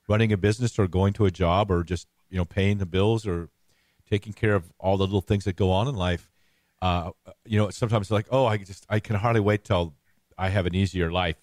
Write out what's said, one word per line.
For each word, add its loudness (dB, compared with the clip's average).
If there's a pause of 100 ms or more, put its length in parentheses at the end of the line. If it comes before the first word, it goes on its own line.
running 4
a 4
business 0
or 2
going 2
to 2
a 4
job 0
or 0
just, -6 (240)
you -6
know, 0
paying 0
the -4
bills 0
or -6 (580)
taking -4
care 0
of -4
all 0
the 0
little 0
things -2
that -4
go 2
on 0
in -6
life. -4 (500)
Uh, -2 (340)
you 0
know, 2
sometimes -2
it's -8
like, 0
"Oh, 2
I 0
just, -14
I 0
can -4
hardly 2
wait 0
till 0 (420)
I -2
have 0
an -2
easier 0
life," -2